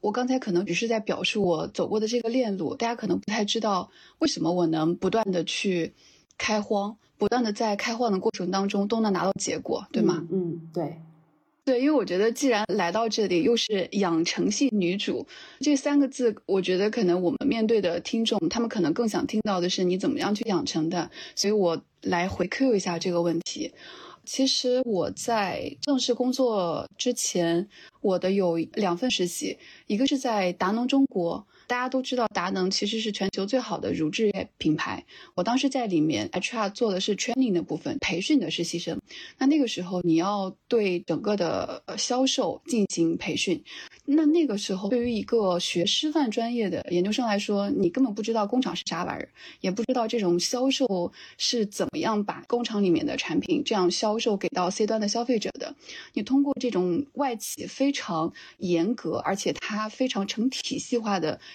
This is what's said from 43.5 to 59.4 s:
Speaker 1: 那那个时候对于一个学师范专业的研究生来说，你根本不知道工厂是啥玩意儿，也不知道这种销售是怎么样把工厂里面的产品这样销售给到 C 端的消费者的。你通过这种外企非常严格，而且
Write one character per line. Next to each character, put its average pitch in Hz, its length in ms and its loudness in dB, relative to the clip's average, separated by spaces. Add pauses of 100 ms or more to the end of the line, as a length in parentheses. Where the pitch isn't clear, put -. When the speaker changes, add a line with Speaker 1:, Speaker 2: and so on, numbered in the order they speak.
Speaker 1:
那 302 200 4
那 311 220 4
个 202 100 -2
时 202 160 -4
候 190 140 -4
对 240 160 2
于 247 80 -2
一 208 120 -2
个 190 360 2
学 175 260 0
师 - 240 0
范 294 220 2
专 233 240 -2
业 214 140 0
的 160 200 -2
研 175 140 2
究 202 80 0
生 240 160 0
来 202 100 2
说， 202 320 0
你 185 200 2
根 262 160 0
本 214 80 0
不 220 80 -6
知 220 120 0
道 208 140 2
工 254 140 2
厂 208 120 0
是 180 120 -6
啥 170 180 -4
玩 - 140 -6
意 - 40 -8
儿， - 80 -12 (300)
也 185 100 -2
不 208 140 -2
知 254 100 2
道 233 140 0
这 233 100 0
种 175 220 4
销 254 300 0
售 202 420 0 (260)
是 226 280 0
怎 - 260 -4
么 - 60 -6
样 208 260 0
把 - 240 -8
工 240 160 0
厂 214 180 0
里 190 80 4
面 - 160 4
的 - 120 -2
产 - 240 -2
品 - 220 0
这 226 120 0
样 180 160 4
销 214 260 0
售 226 180 2
给 - 140 -2
到 180 200 0
C 214 160 0
端 220 140 2
的 208 80 0
消 233 160 0
费 233 160 2
者 - 100 -4 (100)
的。 - 160 -10 (380)
你 220 80 -2
通 269 220 4
过 277 160 0
这 254 100 0
种 180 440 0
外 254 220 -2
企 - 300 -8
非 277 260 0
常 170 420 -2 (240)
严 175 380 2
格， 151 280 -4
而 196 120 -2
且 - 180 -2